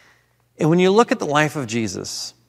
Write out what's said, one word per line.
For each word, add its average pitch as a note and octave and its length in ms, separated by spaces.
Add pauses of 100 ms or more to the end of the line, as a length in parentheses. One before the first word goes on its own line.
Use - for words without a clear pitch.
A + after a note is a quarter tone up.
(580)
And D3+ 120
when E3+ 100
you F#3 120
look A3+ 200
at A#3 80
the G3+ 60
life D3+ 300
of C#3 120
Jesus, G#2 640 (160)